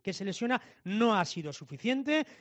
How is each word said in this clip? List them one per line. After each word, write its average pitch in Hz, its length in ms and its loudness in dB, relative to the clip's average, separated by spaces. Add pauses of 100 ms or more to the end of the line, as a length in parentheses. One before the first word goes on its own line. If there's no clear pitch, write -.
que 190 120 -4
se - 100 -8
lesiona 233 360 -2 (220)
no 220 320 2
ha 185 100 4
sido 151 280 -6
suficiente, 262 720 -2 (140)